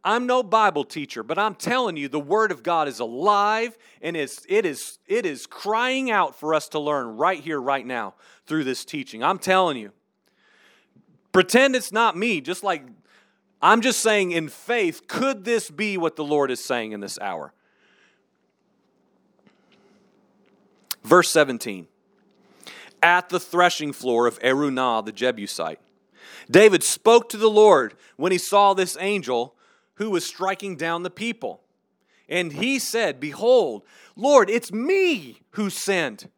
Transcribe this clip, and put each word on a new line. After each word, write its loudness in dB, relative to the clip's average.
I'm 0
no 2
Bible 2
teacher, -10
but -4
I'm 0
telling -2
you, -6
the -4
Word 0
of -10
God 0
is -8
alive, 0
and -8
it's, -8
it 2
is, -8
it -2
is -6
crying -4
out 0
for -2
us 0
to -6
learn -4
right 0
here, -6
right -2
now, -8
through -2
this -4
teaching. -12
I'm 0
telling 2
you. -12
Pretend 4
it's -4
not 2
me, -2
just -10
like, -4
I'm 6
just 0
saying 2
in -2
faith, -4
could -2
this -2
be -4
what -2
the -8
Lord 0
is -6
saying -4
in -10
this -12
hour? -8
Verse 6
seventeen. 0
At 2
the -2
threshing 0
floor 0
of -4
Araunah 0
the -10
Jebusite, -6
David 6
spoke 2
to -6
the 0
Lord 4
when -2
he 0
saw 2
this -4
angel -4
who -8
was -2
striking -6
down -4
the -8
people. -10
And -4
he -2
said, -4
"Behold, 2
Lord, 6
it's -4
me -2
who -4
sinned. -4